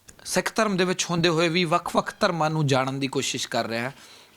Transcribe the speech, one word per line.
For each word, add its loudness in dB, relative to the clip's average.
ਸਿੱਖ -2
ਧਰਮ 2
ਦੇ 2
ਵਿੱਚ -2
ਹੁੰਦੇ 2
ਹੋਏ 2
ਵੀ 2
ਵੱਖ-ਵੱਖ 0
ਧਰਮਾਂ 2
ਨੂੰ 0
ਜਾਣਨ 2
ਦੀ -2
ਕੋਸ਼ਿਸ਼ -4
ਕਰ -2
ਰਿਹਾ -4